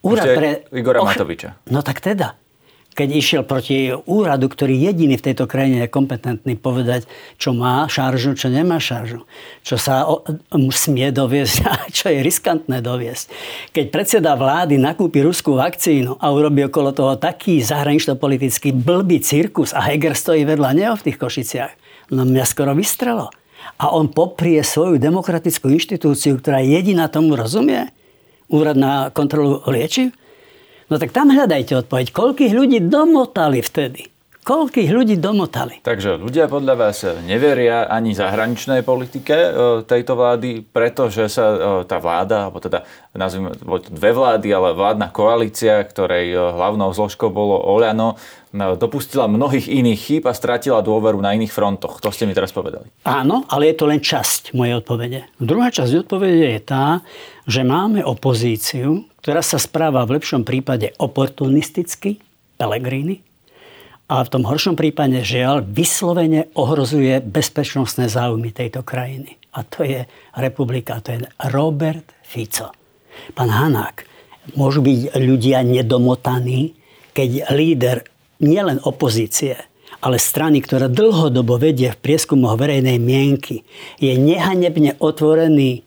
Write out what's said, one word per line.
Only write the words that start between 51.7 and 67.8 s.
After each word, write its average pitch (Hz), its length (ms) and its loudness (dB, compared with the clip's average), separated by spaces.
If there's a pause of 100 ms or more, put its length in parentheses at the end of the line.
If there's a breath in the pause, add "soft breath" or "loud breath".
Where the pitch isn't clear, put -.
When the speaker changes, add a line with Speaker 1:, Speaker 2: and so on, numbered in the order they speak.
Speaker 2:
To 101 80 -2
ste 110 160 -4
mi 95 80 -2
teraz 95 160 -2
povedali. - 400 -10 (160)
Speaker 1:
Áno, 151 400 0
ale 151 240 2
je 160 80 -4
to 151 80 2
len 147 160 0
časť - 480 -4
mojej 120 240 0
odpovede. 120 480 -6 (160)
Druhá 214 320 0
časť 143 320 0
odpovede 175 480 2
je 110 80 -4
tá, 143 400 0 (480 loud breath)
že 131 160 0
máme 185 400 0
opozíciu, 123 1040 -2 (160)
ktorá 151 160 0
sa - 160 -2
správa 151 480 0
v 131 160 0
lepšom 127 240 -2
prípade 127 560 -4
oportunisticky, 151 1200 -2 (400)
Pellegrini, 131 640 -4 (800 loud breath)
a 131 160 -2
v 127 80 -2
tom 127 160 -2
horšom 151 320 -2
prípade, 147 480 0
žiaľ, 127 400 0
vyslovene 160 880 0
ohrozuje 135 720 0
bezpečnostné 127 880 -4